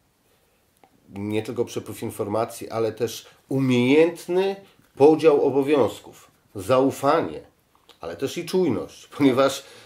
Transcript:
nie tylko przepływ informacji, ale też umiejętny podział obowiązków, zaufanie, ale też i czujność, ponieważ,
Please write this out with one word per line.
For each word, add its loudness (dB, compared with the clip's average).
nie -6
tylko -4
przepływ -12
informacji, -6
ale -4
też -8
umiejętny 2
podział 6
obowiązków, -2
zaufanie, 0
ale -10
też -8
i -8
czujność, -2
ponieważ, 2